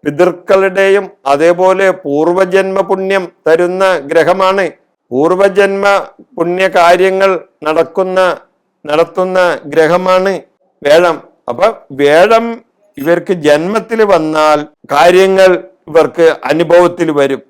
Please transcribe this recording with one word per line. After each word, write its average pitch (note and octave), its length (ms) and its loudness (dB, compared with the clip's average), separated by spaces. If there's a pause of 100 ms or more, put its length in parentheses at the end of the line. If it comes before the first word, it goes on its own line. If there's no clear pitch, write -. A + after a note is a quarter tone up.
പിതൃക്കളുടെയും F#3+ 1000 0 (280)
അതേപോലെ F3+ 540 2 (180)
പൂർവജന്മ F3+ 720 -2 (120)
പുണ്യം F#3+ 340 -2 (220)
തരുന്ന F3 380 0 (260)
ഗ്രഹമാണ്. F#3 540 0 (460)
പൂർവജന്മ F#3+ 760 0 (500)
പുണ്യകാര്യങ്ങൾ F3+ 960 0 (360)
നടക്കുന്ന, F#3 540 -2 (680)
നടത്തുന്ന F#3 480 -2 (340)
ഗ്രഹമാണ് F3+ 600 0 (520)
വ്യാഴം. D#3+ 320 2 (340)
അപ്പൊ D#3+ 160 0 (340)
വ്യാഴം F#3+ 460 2 (560)
ഇവർക്ക് E3+ 320 -2 (120)
ജന്മത്തിൽ G#3 540 -2 (120)
വന്നാൽ D#3 460 0 (360)
കാര്യങ്ങൾ F#3 560 4 (400)
ഇവർക്ക് D#3 360 2 (240)
അനുഭവത്തിൽ E3+ 580 2 (100)
വരും. C3+ 320 -2